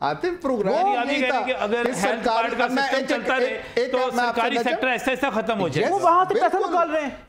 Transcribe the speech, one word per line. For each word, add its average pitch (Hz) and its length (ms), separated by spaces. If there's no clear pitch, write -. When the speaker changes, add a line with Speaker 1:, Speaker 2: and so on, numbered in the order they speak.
Speaker 1:
आतिफ, 226 400
प्रोग्राम 240 340
Speaker 2:
वो 392 220
आप 240 100
ये 277 60
Speaker 1:
यही 285 80
Speaker 2:
कह 254 60
रहे 254 40
Speaker 1:
था 262 40
Speaker 2:
हैं 226 100
कि 254 60
अगर 220 320
Speaker 1:
कि 247 80
Speaker 2:
हेल्थ 190 100
Speaker 1:
सरकार 226 420
Speaker 2:
कार्ड 233 120
का 233 80
Speaker 1:
अब 240 80
मैं 262 120
Speaker 2:
सिस्टम 269 160
Speaker 1:
एक, 262 100
Speaker 2:
चलता 262 260
Speaker 1:
एक, 254 80
Speaker 2:
रहे, 247 80
Speaker 1:
एक, - 260
एक 247 140
Speaker 2:
तो 254 60
Speaker 1:
मैं 254 80
आपसे 240 120
Speaker 2:
सरकारी 240 380
Speaker 1:
नजर 247 140
Speaker 2:
सेक्टर 330 180
ऐसा 254 240
ऐसा 262 180
खत्म 214 240
हो 190 160
जाए। 151 160
Speaker 1:
यस, 302 60
Speaker 3:
वो 392 80
वहाँ 349 260
से 381 80
पैसा 381 140
Speaker 1:
बिल्कुल। 370 220
Speaker 3:
निकाल 339 200
रहे 302 140
हैं। 262 240